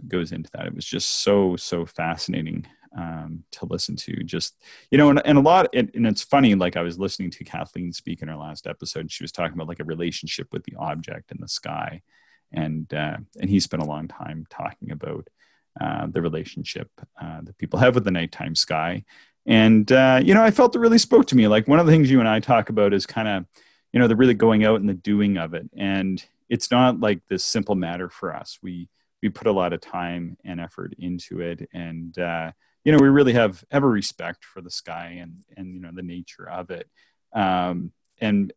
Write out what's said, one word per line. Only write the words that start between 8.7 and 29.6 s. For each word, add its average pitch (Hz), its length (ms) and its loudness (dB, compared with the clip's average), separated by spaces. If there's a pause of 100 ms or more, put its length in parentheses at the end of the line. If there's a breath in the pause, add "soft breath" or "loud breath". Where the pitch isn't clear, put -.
and 82 120 -12
she - 120 -14
was - 80 -14
talking 82 220 -6
about, 80 140 -10
like, 85 120 -14
a 82 40 -20
relationship 80 680 -8
with - 120 -10
the - 120 -14
object - 540 -10
in - 100 -14
the - 80 -14
sky. 78 540 -10 (480)
And, 78 420 -8
uh, 76 260 -6 (200)
and 95 120 -4
he 98 100 4
spent 80 220 -4
a 76 40 -4
long 76 220 -10
time 80 420 -14
talking - 400 -12
about, 76 380 -12 (520)
uh, 76 260 -6
the - 160 -4
relationship, - 680 -8 (300)
uh, 80 220 -14
that 82 160 -20
people - 200 -6
have 123 160 6
with 117 100 0
the 98 60 0
nighttime 82 440 -4
sky. 82 500 -4 (420 soft breath)
And, 110 440 6
uh, 131 320 6
you 196 120 6
know, 220 80 8
I 220 80 6
felt 240 260 4
it - 20 -2
really 233 200 6
spoke - 280 4
to 131 100 0
me. 110 120 6
Like, 107 180 4
one 147 120 6
of 170 80 4
the 156 60 8
things 151 180 6
you 131 100 6
and 113 80 4
I 110 120 2
talk 113 280 2
about 104 240 2
is 98 140 0
kinda, 101 400 -4 (460 soft breath)
you 120 80 2
know, 123 60 6
the 110 100 2
really 123 180 6
going 107 300 4
out 110 160 4
and 101 80 0
the 98 60 -2
doing 104 440 0
of 82 160 -6
it. 82 220 -10
And 95 460 -4 (280)
it's - 200 -4
not, 127 300 2
like, 104 280 -2
this 92 140 -4
simple 104 320 -4
matter 87 360 -6
for 82 260 -10
us. - 260 -18
We, 90 280 -14 (320)
we 107 80 -2
put - 160 -12
a 110 60 4
lot 90 200 0